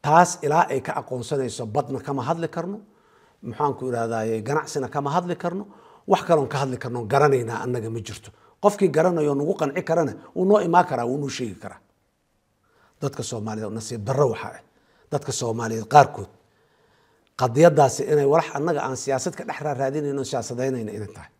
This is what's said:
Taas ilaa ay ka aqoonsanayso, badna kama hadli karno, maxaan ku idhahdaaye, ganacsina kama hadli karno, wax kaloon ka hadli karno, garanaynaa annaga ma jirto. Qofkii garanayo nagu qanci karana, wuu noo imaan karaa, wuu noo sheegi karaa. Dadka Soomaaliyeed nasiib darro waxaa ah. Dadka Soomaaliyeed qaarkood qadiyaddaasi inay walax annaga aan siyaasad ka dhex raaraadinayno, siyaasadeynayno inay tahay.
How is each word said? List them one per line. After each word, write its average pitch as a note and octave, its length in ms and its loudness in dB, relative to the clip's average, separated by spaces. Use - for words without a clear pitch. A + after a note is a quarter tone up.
Taas E3+ 380 6
ilaa D#3 280 2
ay C3+ 120 -2
ka - 160 -6
aqoonsanayso, B2+ 680 -6
badna B2+ 340 -4
kama C#3 240 -6
hadli E3 240 -2
karno, F#3 300 -8
maxaan C3+ 320 -2
ku - 140 -10
idhahdaaye, A2+ 520 -2
ganacsina C#3 480 -4
kama C#3+ 220 -4
hadli F3 240 -2
karno, F3+ 280 -6
wax G3 180 4
kaloon D3+ 240 4
ka C#3+ 80 -4
hadli C3 200 -2
karno, A#2+ 280 -6
garanaynaa C3 580 2
annaga A#2+ 260 -4
ma A2+ 100 -6
jirto. - 300 -14
Qofkii G3+ 260 4
garanayo D#3 460 2
nagu D3+ 200 0
qanci D#3 280 -2
karana, D#3+ 300 0
wuu F#3 120 0
noo G#3 140 6
imaan F3 260 4
karaa, A#2+ 200 -2
wuu B2+ 120 -2
noo C#3+ 120 -4
sheegi A#2 260 -8
karaa. - 240 -16
Dadka C3 220 -6
Soomaaliyeed G#2+ 500 -8
nasiib A2 300 -10
darro C3+ 260 2
waxaa - 280 -6
ah. - 40 -20
Dadka C#3 200 -4
Soomaaliyeed A2+ 560 -4
qaarkood C3+ 420 6
qadiyaddaasi C#3+ 640 6
inay D3 220 2
walax D#3 300 4
annaga D3 280 0
aan B2+ 140 -4
siyaasad C3+ 380 -2
ka - 100 -12
dhex - 160 -8
raaraadinayno, C#3 640 -2
siyaasadeynayno B2 680 -4
inay G#2 160 -10
tahay. - 220 -18